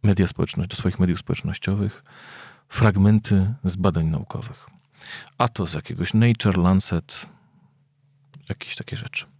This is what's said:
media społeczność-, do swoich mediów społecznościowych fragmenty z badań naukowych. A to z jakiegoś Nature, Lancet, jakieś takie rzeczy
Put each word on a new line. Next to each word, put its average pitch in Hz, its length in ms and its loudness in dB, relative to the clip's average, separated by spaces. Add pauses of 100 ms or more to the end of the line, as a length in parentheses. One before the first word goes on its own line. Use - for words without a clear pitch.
media 95 240 4
społeczność-, 87 420 -4
do - 60 -10
swoich - 240 -2
mediów 90 200 2
społecznościowych - 840 -4 (680)
fragmenty 104 840 4 (100)
z 90 120 -2
badań 85 320 0
naukowych. - 640 -8 (680)
A 123 100 0
to 95 200 -4
z - 60 -8
jakiegoś - 400 -6
Nature, 110 440 4
Lancet, 92 680 0 (1200)
jakieś - 260 -10
takie - 220 -10
rzeczy - 280 -10 (140)